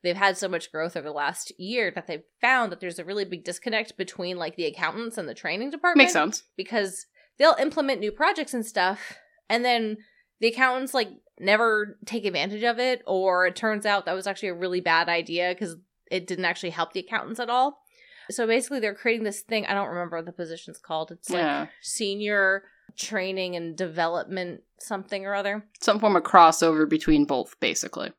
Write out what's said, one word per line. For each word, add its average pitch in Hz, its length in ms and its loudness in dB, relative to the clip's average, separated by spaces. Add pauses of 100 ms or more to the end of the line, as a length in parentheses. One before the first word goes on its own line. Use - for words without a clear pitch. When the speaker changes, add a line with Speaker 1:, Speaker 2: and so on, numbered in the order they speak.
Speaker 1:
they've 180 120 0
had 196 220 4
so 196 120 -4
much 175 220 -4
growth 160 280 -4
over 147 100 -8
the 147 60 -8
last 147 440 -4
year 202 360 -2
that 170 120 -8
they've 156 160 -8 (200)
found 240 280 4
that 170 100 -10
there's 175 180 -8
a 175 80 -10
really 202 180 -4
big 175 180 -10
disconnect 220 540 -4
between, 180 400 -6
like, 170 200 -6
the 170 100 -2
accountants 180 500 -4
and 220 100 -6
the 120 80 -10
training 196 360 -6
department. 302 340 6
Speaker 2:
Makes 359 80 2
sense. 165 300 2 (160)
Speaker 1:
Because 196 480 -4 (320)
they'll 302 200 8
implement 277 420 0
new 214 120 -2
projects 320 400 0
and 226 140 -4
stuff, 190 500 -2 (320)
and 240 160 0
then 226 320 2 (440)
the 226 80 4
accountants, 254 440 2
like, 233 160 2 (320)
never 214 640 2
take 220 220 -6
advantage 190 360 -2
of 233 160 2
it, 247 280 0
or 185 400 2
it 180 100 0
turns 214 300 -2
out 202 200 2
that 170 80 -2
was 190 120 -6
actually 196 240 -4
a 175 40 -4
really 180 260 -2
bad 165 280 2
idea 170 460 0
'cause 180 200 -6 (360)
it 180 180 -4
didn't 185 160 -4
actually 170 260 -2
help 165 220 -4
the 185 80 -6
accountants 226 400 -6
at 240 100 -4
all. 262 320 2 (480)
So 226 160 -2
basically 262 320 0
they're 208 160 -2
creating 233 300 0
this 208 160 -4
thing. 220 260 -2
I 208 80 0
don't 202 140 -2
remember 170 280 -6
what 165 100 -6
the 175 60 -12
position's 165 460 -12
called. 160 320 -6
It's, - 200 -16
like, 180 100 0
Speaker 2:
Yeah. 147 260 0 (160)
Speaker 1:
senior 202 800 0 (320)
training 190 600 -4
and 170 200 -6
development 175 840 -4 (160)
something 196 480 -8
or 202 80 -4
other. 202 320 -4 (140)
Speaker 2:
Some 214 180 4
form 208 160 4
of 165 80 6
crossover 160 680 6
between 151 360 4
both, 139 340 -2
basically. - 600 -4